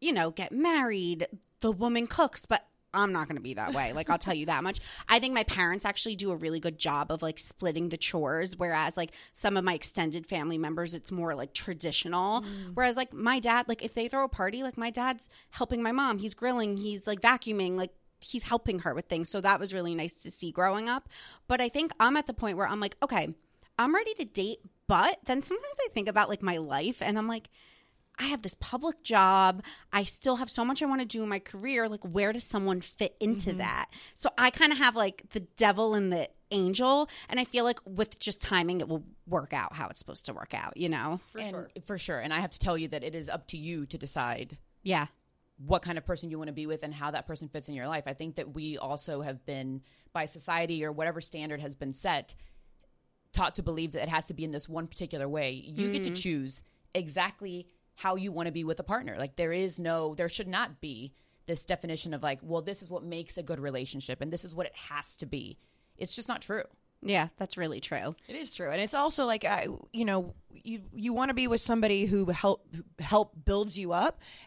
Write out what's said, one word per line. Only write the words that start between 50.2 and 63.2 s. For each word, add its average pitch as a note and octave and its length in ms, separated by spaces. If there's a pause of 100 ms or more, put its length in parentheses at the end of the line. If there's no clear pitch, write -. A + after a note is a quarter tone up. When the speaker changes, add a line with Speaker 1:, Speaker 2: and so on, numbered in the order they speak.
Speaker 3:
society E3 600
or D3+ 80
whatever D#3+ 260
standard D3+ 400
has C#3 160
been C3+ 160
set, D3+ 420 (1000)
taught F3+ 240
to F3+ 80
believe D#3+ 280
that C#3+ 120
it D#3 60
has D#3+ 180
to E3+ 60
be D3+ 100
in D#3 80
this C#3+ 160
one E3 200
particular D3 420
way. C#3+ 220
You D#3 400
get F#3+ 140
to E3+ 60
Speaker 1:
Mm. F3 100
Speaker 3:
choose C#3+ 420 (300)
exactly F3+ 720 (280)
how F#3+ 200
you F#3+ 160
wanna E3+ 200
be E3 120
with D#3+ 160
a F3+ 40
partner. G#3+ 340
Like, C3+ 180
there E3 180
is F#3 260
no, E3 360
there E3+ 140
should - 180
not F#3 340
be C3+ 320 (320)
this E3 200
definition E3 480
of, C#3+ 100
like, C3+ 180
"Well, E3 200
this F#3+ 200
is F3 80
what F3+ 140
makes E3+ 340